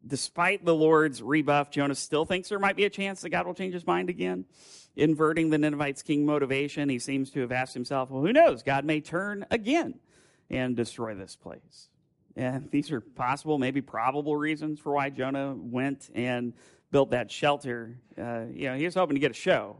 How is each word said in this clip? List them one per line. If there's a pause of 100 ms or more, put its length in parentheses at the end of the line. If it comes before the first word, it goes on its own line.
despite
the
Lord's
rebuff,
Jonah
still
thinks
there
might
be
a
chance
that
God
will
change
his
mind
again, (500)
inverting
the
Ninevites'
king
motivation.
He
seems
to
have
asked
himself,
"Well,
who
knows?
God
may
turn
again (480)
and
destroy
this
place." (460)
And
these
are
possible,
maybe
probable
reasons
for
why
Jonah
went
and (380)
built
that
shelter. (180)
Uh,
you
know,
he
was
hoping
to
get
a
show